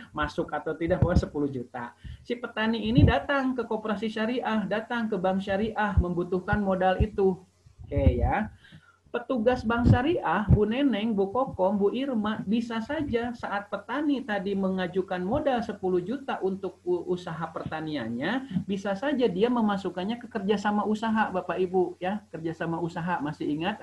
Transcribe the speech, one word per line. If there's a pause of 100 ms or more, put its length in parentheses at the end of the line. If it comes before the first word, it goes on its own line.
masuk
atau
tidak,
pokoknya
sepuluh
juta. (320)
Si
petani
ini
datang
ke
koperasi
syariah,
datang
ke
bank
syariah,
membutuhkan
modal
itu. (480)
Oke
ya. (640)
Petugas
bank
syariah,
Bu
Neneng,
Bu
Kokom,
Bu
Irma,
bisa
saja
saat
petani
tadi
mengajukan
modal
sepuluh
juta
untuk
u-,
usaha
pertaniannya,
bisa
saja
dia
memasukkannya
ke
kerjasama
usaha,
Bapak
Ibu,
ya.
Kerjasama
usaha,
masih
ingat